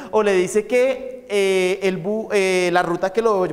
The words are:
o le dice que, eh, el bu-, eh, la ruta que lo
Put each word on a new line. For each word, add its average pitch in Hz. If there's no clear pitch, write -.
o 220
le 202
dice 190
que, 254
eh, 190
el 185
bu-, 214
eh, 185
la 180
ruta 175
que 220
lo 202